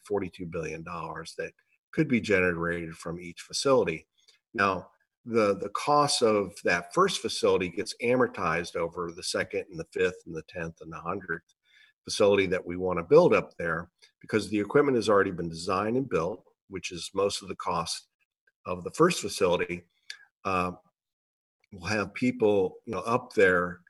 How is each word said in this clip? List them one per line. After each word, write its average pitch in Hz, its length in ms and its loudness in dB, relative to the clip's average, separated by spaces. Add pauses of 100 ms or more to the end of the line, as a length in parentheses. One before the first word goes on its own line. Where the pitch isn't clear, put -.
forty-two 95 420 -4
billion 80 380 -8
dollars 82 540 -10
that 82 140 -8 (400)
could 160 160 0
be 120 120 2
generated 85 760 0
from 85 260 -10
each 85 200 -14
facility. 101 640 0 (480)
Now, 95 340 0 (360)
the, 110 320 2
the 101 140 -8
cost 147 520 2
of 104 300 2 (120)
that 87 300 0
first - 260 2
facility 95 480 0
gets 90 340 -8
amortized 101 720 0
over 85 340 -4
the 85 140 -14
second 98 460 -4
and 85 80 -10
the 80 140 -8
fifth 92 320 0
and 82 100 -12
the 80 140 -10
tenth 82 320 -10
and 80 120 -16
the 80 80 -12
hundredth 87 540 -8 (500)
facility 101 420 4
that 90 180 -2
we 87 120 -6
wanna 90 260 -2
build 143 320 8
up 87 240 0
there, 85 320 -4 (300)
because 101 280 -2
the 104 100 -2
equipment 135 380 2
has 110 120 0
already 98 220 4
been 85 180 -6
designed 95 480 -2
and 135 120 -2
built, 90 360 -4 (240)
which 92 220 -10
is 85 220 -10
most 98 300 0
of 95 60 -12
the 90 80 -8
cost 85 500 -6 (600)
of 90 180 -6
the - 60 -8
first 170 300 2
facility. 87 600 0 (640)
Uh, 90 280 0 (1000)
we'll 92 180 -10
have 101 240 -2
people, 104 600 2 (100)
you 113 60 -8
know, 92 80 -4
up 120 340 -2
there 90 560 4